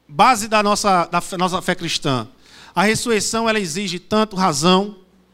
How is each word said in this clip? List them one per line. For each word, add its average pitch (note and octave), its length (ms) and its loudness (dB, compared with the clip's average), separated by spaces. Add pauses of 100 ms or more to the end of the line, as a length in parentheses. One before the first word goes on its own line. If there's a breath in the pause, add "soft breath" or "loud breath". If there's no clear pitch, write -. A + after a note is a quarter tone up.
base G#3+ 400 2
da G#3+ 120 2
nossa, G3+ 460 2
da F3 140 -2
fe-, - 160 -10
nossa F3 260 -2
fé F3+ 140 -2
cristã. C3+ 500 -4 (480 loud breath)
A F3+ 100 2
ressurreição, A3 640 0
ela G#3+ 120 0
exige F3+ 380 -6
tanto G#3+ 360 -2
razão F#3 640 2 (380)